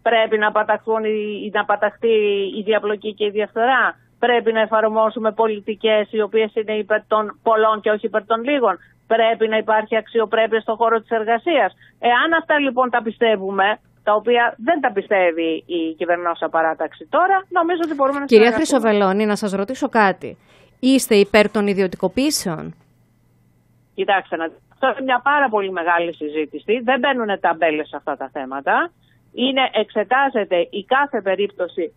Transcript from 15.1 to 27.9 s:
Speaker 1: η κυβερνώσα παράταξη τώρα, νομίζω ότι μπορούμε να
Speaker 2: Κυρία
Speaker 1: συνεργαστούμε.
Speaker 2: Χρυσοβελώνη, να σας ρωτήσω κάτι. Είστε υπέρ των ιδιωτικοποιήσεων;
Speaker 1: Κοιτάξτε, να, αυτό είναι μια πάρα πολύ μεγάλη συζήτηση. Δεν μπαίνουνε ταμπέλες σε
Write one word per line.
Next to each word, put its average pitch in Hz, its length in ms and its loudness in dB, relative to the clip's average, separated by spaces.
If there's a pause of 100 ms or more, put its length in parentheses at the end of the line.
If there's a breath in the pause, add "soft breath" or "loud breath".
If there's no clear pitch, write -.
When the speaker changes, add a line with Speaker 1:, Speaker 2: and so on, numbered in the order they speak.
Speaker 1:
η 165 320 -4
κυβερνώσα 170 520 -2
παράταξη 160 600 -4
τώρα, 370 280 2 (120)
νομίζω 349 360 0
ότι 311 100 -6
μπορούμε 277 240 0
να 285 60 -6
Speaker 2:
Κυρία 226 200 8
Speaker 1:
συνεργαστούμε. 247 340 2 (100)
Speaker 2:
Χρυσοβελώνη, 208 360 2
να 208 100 0
σας 202 160 -4
ρωτήσω 202 380 -4
κάτι. 190 480 0 (420 soft breath)
Είστε 254 360 2
υπέρ 208 360 4
των 202 160 0
ιδιωτικοποιήσεων; 185 1040 -2 (1200)
Speaker 1:
Κοιτάξτε, 196 400 -2
να, 165 80 -6 (300)
αυτό 269 140 -2
είναι 254 160 -2
μια 254 200 0
πάρα 277 260 2
πολύ 196 220 -2
μεγάλη 170 440 0
συζήτηση. 151 680 -4
Δεν 254 160 0
μπαίνουνε 247 380 -2
ταμπέλες 160 500 0
σε - 80 -16